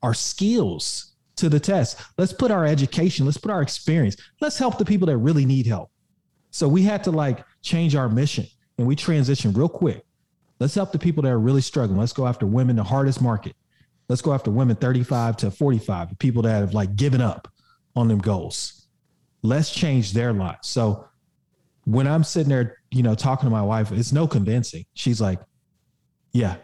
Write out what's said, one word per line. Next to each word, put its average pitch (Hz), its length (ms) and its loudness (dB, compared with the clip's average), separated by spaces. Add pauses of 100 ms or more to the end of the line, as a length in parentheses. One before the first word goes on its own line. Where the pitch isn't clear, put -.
our 117 140 0
skills - 960 -4 (220)
to 160 140 0
the 147 100 4
test. 180 400 0 (180)
Let's 180 160 0
put 254 160 0
our 180 160 2
education. 151 600 0
Let's 147 100 -2
put 214 140 -6
our 185 100 -2
experience. 139 540 0 (260)
Let's 302 160 -2
help 247 220 0
the 202 60 0
people 190 200 2
that 143 140 2
really 143 260 2
need 131 220 2
help. 101 240 -4 (580)
So - 180 -2
we 175 140 4
had 208 220 2
to, 180 80 -2
like, 147 340 -2 (160)
change 165 340 0
our 131 140 0
mission, 117 380 0 (320)
and 120 80 0
we 139 80 0
transitioned 139 600 0
real 147 140 2
quick. - 340 -4 (560)
Let's 143 140 0
help 196 180 -2
the 170 60 -2
people 156 240 0
that 135 80 2
are 120 100 2
really 131 220 2
struggling. 104 380 0
Let's 117 140 0
go 131 120 -2
after 120 220 -2
women, 123 300 2
the 104 60 0
hardest 135 380 0
market. 117 340 -2 (540)
Let's 123 140 -2
go 147 100 2
after 131 160 -2
women 120 260 2
thirty-five 123 640 0
to 101 140 -2
forty-five, 107 580 -2
the 92 60 -14
people 120 260 0
that 113 80 2
have, 101 240 0
like, 101 220 0
given 127 260 2
up - 260 -4 (480)
on 117 120 2
them 110 100 4
goals. - 680 -4 (560)
Let's 139 280 2
change 127 420 0
their 117 200 0
lives. 92 340 -6
So 107 380 -2 (800)
when 131 220 2
I'm 156 160 2
sitting 147 260 0
there, 123 300 0 (100)
you 127 140 0
know, 110 100 2
talking 131 320 0
to 117 60 2
my 110 100 2
wife, 107 300 0
it's 110 200 -2
no 151 140 2
convincing. 107 600 -2 (100)
She's 117 260 -2
like, 95 180 0 (960)
"Yeah, 101 300 0